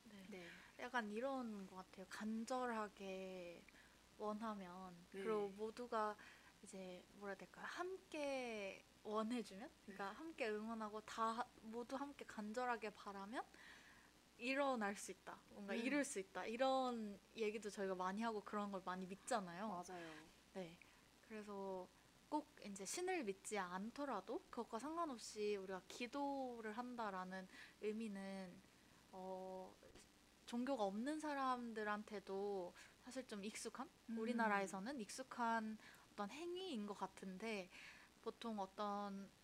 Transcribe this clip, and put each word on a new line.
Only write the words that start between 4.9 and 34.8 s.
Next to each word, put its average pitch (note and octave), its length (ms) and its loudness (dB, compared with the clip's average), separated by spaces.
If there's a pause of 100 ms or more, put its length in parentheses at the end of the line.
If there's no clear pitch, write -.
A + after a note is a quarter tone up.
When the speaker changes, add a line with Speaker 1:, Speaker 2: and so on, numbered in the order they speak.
Speaker 2:
네. F#3+ 100 -4
Speaker 1:
그리고 G#3 360 4
모두가 A3 580 2 (480)
이제 F#3 400 -8 (120)
뭐라 G3+ 160 -4
해야 F#3+ 60 -2
될까요? - 300 -10
함께 C4+ 1160 -2 (200)
원해주면? A3 640 0 (160)
그러니까 G3 260 -2
Speaker 2:
네. A3 80 -8
Speaker 1:
함께 D#4 300 0
응원하고 G#3+ 520 -2
다 A3+ 440 2 (160)
모두 A#3 340 -4
함께 C#4 300 -4
간절하게 A3 680 0
바라면 G3+ 520 -4 (960)
일어날 B3 580 4
수 - 160 -6
있다. - 260 -10 (120)
뭔가 G3+ 240 -4
Speaker 2:
네. - 20 4
Speaker 1:
이룰 C4 300 6
수 - 140 -2
있다. F#3 260 -4
이런 A#3+ 720 4 (160)
얘기도 G#3+ 340 2
저희가 F#3+ 260 2
많이 F#3 260 2
하고 A3+ 200 2
그런 G#3 300 0
걸 F#3+ 140 0
많이 F#3 200 0
믿잖아요. F#3+ 800 0
Speaker 2:
맞아요. E3 440 -8 (240)
Speaker 1:
네. F3 240 -4 (440)
그래서 G3 680 -4 (420)
꼭 D4 260 0 (100)
이제 G3 200 -4
신을 F4+ 380 2
믿지 G3+ 340 0
않더라도 G#3+ 920 0
그것과 A3+ 300 -2
상관없이 A#3+ 800 0
우리가 F#3+ 300 -2
기도를 B3 920 0
한다라는 F#3+ 680 -2 (340)
의미는, G3 800 -2 (500)
어, F#3 600 -4 (720)
종교가 A#3+ 380 4
없는 A#3 360 4
사람들한테도 G#3+ 1500 2 (300)
사실 B3+ 240 -4
좀 G3+ 160 -4
익숙한? A3+ 460 -2 (200)
Speaker 2:
음. A3+ 60 0
Speaker 1:
우리나라에서는 A3 840 4